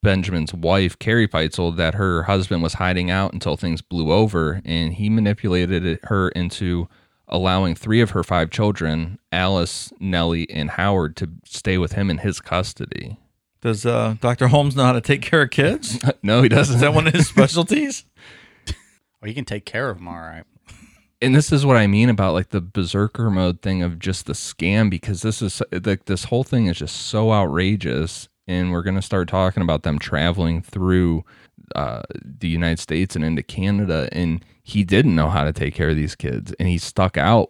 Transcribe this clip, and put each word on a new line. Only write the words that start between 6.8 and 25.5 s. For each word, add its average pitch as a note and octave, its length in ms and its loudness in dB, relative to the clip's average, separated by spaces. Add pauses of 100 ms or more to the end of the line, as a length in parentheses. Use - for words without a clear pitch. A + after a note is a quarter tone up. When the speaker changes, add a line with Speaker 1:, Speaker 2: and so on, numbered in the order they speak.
Speaker 1:
allowing F#2 480 0
three A2+ 260 2
of A2+ 100 2
her F2+ 120 -2
five E2 260 0
children, E2 680 -2 (120)
Alice, F2+ 680 -2
Nellie, E2+ 500 -2
and D2+ 220 -6
Howard, F2+ 460 0
to - 120 -6 (160)
stay - 320 -4
with E2+ 160 -2
him G2 160 -2
in D#2+ 100 -2
his G2 220 -4
custody. - 760 -6 (440)
Speaker 2:
Does, A2+ 240 -2
uh, A2+ 340 0
Doctor B2 300 2
Holmes C#3 260 4
know C3+ 80 2
how B2+ 100 4
to A#2+ 80 0
take C#3 200 0
care D3+ 220 0
of B2 80 0
kids? D3+ 480 0 (120)
Speaker 1:
<laughs> - 120 -8
No, A2 180 4
he A#2+ 80 8
doesn't. B2+ 260 4
Speaker 2:
Is A#2+ 60 4
that D3 120 4
one D#3 140 4
of D3+ 60 4
his F3 140 4
specialties? G3+ 840 2
<laughs> - 60 -20 (1080)
Speaker 3:
Oh, G#2+ 40 -10
he A2 60 -6
can C3 120 -6
take G#2+ 200 -8
care B2+ 240 -4
of F#2+ 80 -8
'em, F2+ 100 -16
all F2 120 -12
right. D#2+ 240 -14 (760)
Speaker 1:
And C3 140 4
this D3 160 4
is C#3+ 140 4
what C3 120 6
I G#2+ 100 6
mean G#2+ 220 6
about, G2 240 2
like, F#2 160 -2
the G2+ 120 -2
berserker G2+ 680 -2
mode F#2 320 0
thing F#2+ 200 -2
of F2 180 -4
just F#2 260 -6
the D2 80 -8
scam, G2+ 560 0
because F2+ 320 -4
this G#2+ 200 -4
is, G2+ 200 -4 (240)